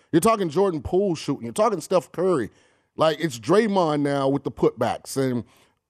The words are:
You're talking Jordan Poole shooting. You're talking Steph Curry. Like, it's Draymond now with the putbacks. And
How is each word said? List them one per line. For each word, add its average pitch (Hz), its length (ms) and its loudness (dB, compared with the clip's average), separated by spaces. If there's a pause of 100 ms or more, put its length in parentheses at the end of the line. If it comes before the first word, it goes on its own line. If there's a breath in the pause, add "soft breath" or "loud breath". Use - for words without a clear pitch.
(120)
You're 165 80 4
talking 202 280 2
Jordan 165 320 0
Poole 180 360 0
shooting. 123 280 -6
You're 117 80 -8
talking 208 280 2
Steph - 320 -2
Curry. 165 380 0 (460 soft breath)
Like, 156 240 0
it's 139 180 -4
Draymond 175 640 2
now 139 260 0
with 139 160 -2
the 139 60 -6
putbacks. - 680 -2
And 127 280 -2 (460 soft breath)